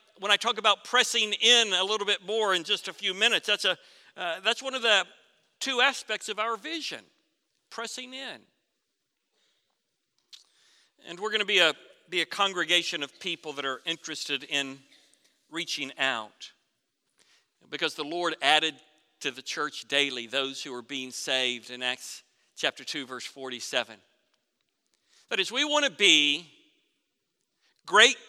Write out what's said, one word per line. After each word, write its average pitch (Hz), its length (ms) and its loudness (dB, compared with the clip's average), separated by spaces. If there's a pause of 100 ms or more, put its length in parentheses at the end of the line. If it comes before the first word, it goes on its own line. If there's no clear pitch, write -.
(200)
when 202 120 0
I 202 40 6
talk 214 220 0
about 208 260 2
pressing 233 500 2
in 226 420 6
a 180 80 2
little 202 240 -2
bit 190 180 -2
more 208 300 0
in 170 80 -2
just 190 240 -4
a 180 60 -10
few 196 200 -4
minutes, 202 320 2
that's 208 200 0
a, 180 120 0 (400)
uh, 175 260 -6
that's 233 200 0
one 262 100 -6
of 254 80 -4
the 202 240 4 (540)
two 262 200 -2
aspects 247 480 0
of 208 120 -8
our 226 180 -2
vision, 254 440 -8 (680)
pressing 254 460 -12
in. 240 240 -12 (2750)
And 175 120 -12
we're 214 120 -4
gonna 214 140 -2
be 196 140 4
a, 160 160 6 (340)
be 175 120 0
a 156 40 0
congregation 175 800 0
of - 160 -12
people 160 340 -8
that 139 120 -6
are 131 200 -4
interested 151 580 -6
in 139 360 -4 (720)
reaching 151 480 -8
out, 117 520 -4 (1160)
because 151 240 -2
the 156 100 -8
Lord 165 380 -2
added 151 320 4 (460)
to 139 120 -4
the 123 100 -12
church - 480 -6
daily 135 380 0
those 135 360 -4
who 139 100 -10
are 123 80 -8
being 131 300 -10
saved 123 600 -4
in 127 120 -10
Acts - 400 -8 (320)
chapter 135 300 -4
two, 143 200 -6
verse 123 200 -10
forty-seven. 120 720 -6 (1300)
That 190 120 -2
is, 180 100 -2
we 269 140 0
wanna 294 240 2
be 156 600 4 (1400)
Great 226 300 10 (140)